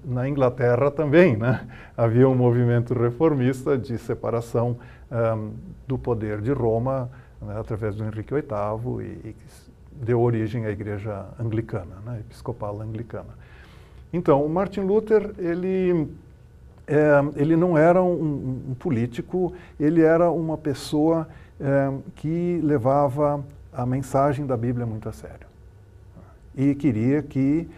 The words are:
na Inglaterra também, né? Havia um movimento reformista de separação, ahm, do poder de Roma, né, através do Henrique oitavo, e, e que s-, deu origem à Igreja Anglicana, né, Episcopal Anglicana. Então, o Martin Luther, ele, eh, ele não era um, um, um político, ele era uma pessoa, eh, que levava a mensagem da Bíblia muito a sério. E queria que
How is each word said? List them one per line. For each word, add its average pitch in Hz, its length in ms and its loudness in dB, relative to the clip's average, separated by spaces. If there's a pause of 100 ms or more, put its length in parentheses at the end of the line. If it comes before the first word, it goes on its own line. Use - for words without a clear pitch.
na 127 240 -4
Inglaterra 127 600 2
também, 151 460 4
né? 113 320 -2 (300)
Havia 120 320 6
um 131 60 2
movimento 120 580 2
reformista 131 840 2
de 113 200 -4
separação, 117 800 -2 (340)
ahm, 110 400 -2 (340)
do 131 120 -4
poder 107 440 -4
de 117 120 -2
Roma, 120 560 0 (320)
né, 107 180 -8
através 107 360 -6
do 110 100 -6
Henrique 107 280 -8
oitavo, 113 680 -4
e, 104 40 -10
e 98 320 -14
que - 80 -20
s-, - 240 -20 (220)
deu 117 300 0
origem 113 440 0
à 107 60 -2
Igreja 104 540 -8 (120)
Anglicana, 110 680 -6
né, 117 160 -10
Episcopal 107 600 -10
Anglicana. 110 540 -12 (800)
Então, 156 320 4
o 151 40 -2
Martin 190 320 -2
Luther, 208 560 2
ele, 180 680 0 (800)
eh, 151 340 6 (140)
ele 156 220 2
não 170 200 4
era 175 240 6
um, 180 120 2
um, 131 560 -4
um 131 60 -4
político, 160 760 -2 (240)
ele 156 240 4
era 165 300 6
uma 156 260 -2
pessoa, 156 720 0 (320)
eh, 139 320 0 (240)
que 170 480 -2
levava 143 800 2 (280)
a 123 140 -6
mensagem 139 600 0
da 131 120 -2
Bíblia 120 280 -2
muito 110 220 -8
a 110 40 -8
sério. - 360 -18 (1080)
E 139 200 2
queria 135 460 2
que 143 560 -2